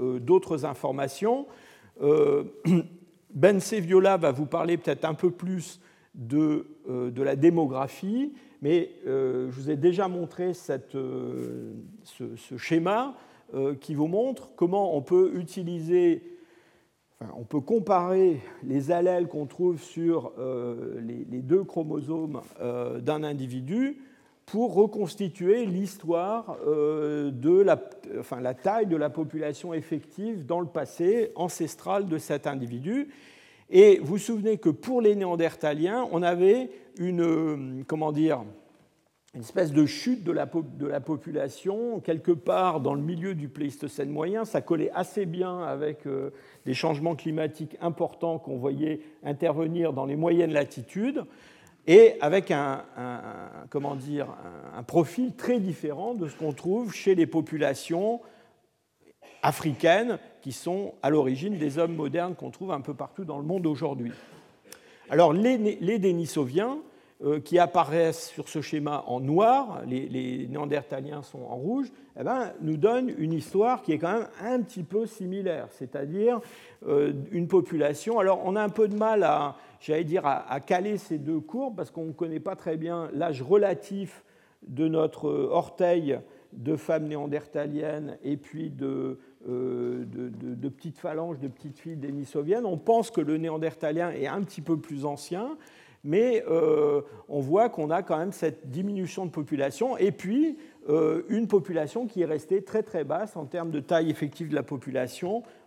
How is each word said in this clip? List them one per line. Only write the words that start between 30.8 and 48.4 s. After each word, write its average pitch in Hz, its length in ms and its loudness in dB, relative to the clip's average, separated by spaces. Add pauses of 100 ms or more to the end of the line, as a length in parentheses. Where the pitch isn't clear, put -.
ancestrale 180 760 -4
de 160 100 -2
cet 143 280 -4
individu. 139 600 -4 (640)
Et 196 280 12
vous 151 60 -4
vous 190 120 0
souvenez 214 400 0
que 170 100 0
pour 247 320 0
les 208 140 6
Néandertaliens, 170 960 0
on 170 140 0
avait 190 460 4 (280)
une, 175 240 0
euh, 151 640 0
comment 156 240 -2
dire, 151 320 2 (880)
une 123 100 -12
espèce 156 300 -2
de 147 140 6
chute 233 380 -2
de 165 80 -2
la 147 140 0
po-, 165 180 -4 (120)
de 143 120 -6
la 143 100 -2
population, 160 1040 -4
quelque 165 320 2
part 175 480 2
dans 143 140 0
le 143 60 -2
milieu 170 360 -4
du 147 120 -6
Pléistocène 143 640 -6
moyen. 180 340 -2
Ça 185 160 -2
collait 156 320 0
assez 190 320 -2
bien 180 380 -4
avec, 147 460 -4
euh, 139 220 -4 (360)
des 131 80 -2
changements 160 400 0
climatiques 156 680 -4
importants 165 600 -4